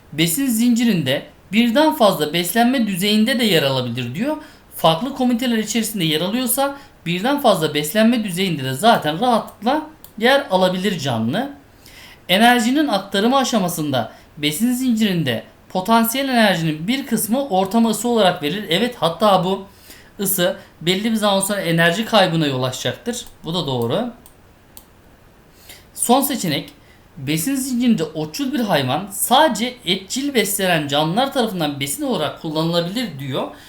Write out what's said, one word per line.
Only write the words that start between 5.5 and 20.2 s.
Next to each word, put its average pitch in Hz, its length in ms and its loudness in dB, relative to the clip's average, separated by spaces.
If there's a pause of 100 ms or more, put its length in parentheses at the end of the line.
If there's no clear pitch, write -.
içerisinde 214 460 -2
yer 156 160 0
alıyorsa 254 560 -2 (300)
birden 208 340 -2
fazla 165 340 2
beslenme 214 500 0
düzeyinde 175 400 -2
de 131 100 -4
zaten 165 460 2
rahatlıkla 254 680 -2 (320)
yer 269 320 2
alabilir 185 480 0
canlı. 135 520 -2 (800)
Enerjinin 240 600 4
aktarımı 208 480 0
aşamasında 165 760 0 (240)
besin 156 360 0
zincirinde 208 720 0 (240)
potansiyel 226 600 0
enerjinin 175 600 2
bir 262 180 -2
kısmı 233 420 -2
ortama 196 420 2
ısı 220 180 -2
olarak 208 340 2
verilir. 175 260 -2
Evet, 208 320 0
hatta 185 440 2
bu 190 220 -2 (540)